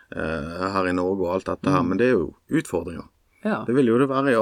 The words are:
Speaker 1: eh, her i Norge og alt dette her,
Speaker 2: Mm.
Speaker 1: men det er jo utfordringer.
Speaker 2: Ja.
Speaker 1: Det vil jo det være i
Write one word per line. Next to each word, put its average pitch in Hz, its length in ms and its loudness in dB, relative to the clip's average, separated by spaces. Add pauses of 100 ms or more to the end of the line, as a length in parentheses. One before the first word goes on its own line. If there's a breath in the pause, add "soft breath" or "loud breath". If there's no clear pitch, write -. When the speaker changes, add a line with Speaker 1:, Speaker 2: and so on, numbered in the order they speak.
(120 loud breath)
Speaker 1:
eh, 82 600 -6
her 95 140 0
i 90 60 0
Norge 90 340 0
og 87 80 -2
alt 95 100 -2
dette 92 260 -4
her, 92 120 4
Speaker 2:
Mm. 85 60 0
Speaker 1:
men 95 100 0
det 117 80 4
er 127 60 4
jo 90 220 0 (160)
utfordringer. - 580 -4 (360)
Speaker 2:
Ja. 143 200 -4
Speaker 1:
Det 117 100 0
vil 135 120 4
jo 113 120 4
det 135 100 2
være 135 240 0
i - 100 4